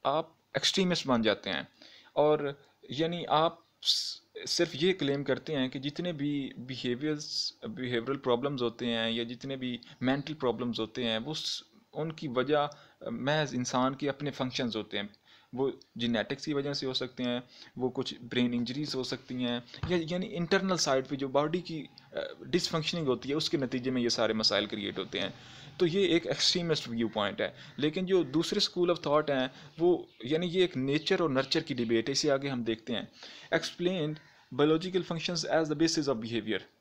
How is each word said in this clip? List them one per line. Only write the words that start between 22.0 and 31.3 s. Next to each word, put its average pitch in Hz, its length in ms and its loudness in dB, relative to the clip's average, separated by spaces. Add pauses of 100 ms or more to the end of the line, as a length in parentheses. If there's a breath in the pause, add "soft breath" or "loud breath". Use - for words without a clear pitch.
अ, - 220 -6 (100)
डिसफंक्शनिंग 165 640 0
होती 127 220 2
है 143 60 2
उसके 156 220 0
नतीजे 127 340 0
में 127 100 0
ये 120 80 2
सारे 110 240 2
मसाइल 104 340 2
क्रिएट 101 300 -4
होते 95 220 -4
हैं। 95 140 -4 (460 loud breath)
तो 185 60 4
ये 180 220 2
एक 165 200 4
एक्सट्रीमिस्ट 160 600 0
व्यू 117 220 0
पॉइंट 104 320 0
है। 95 140 -2 (240 loud breath)
लेकिन 156 260 0
जो 180 180 4
दूसरे 160 380 0
school 175 260 2
of 170 100 2
thought 151 320 2
हैं 131 220 2 (280 loud breath)
वो, 170 300 4 (160)
यानी 160 220 0
ये 180 160 2
एक 175 140 0
नेचर 151 440 2
और 156 100 2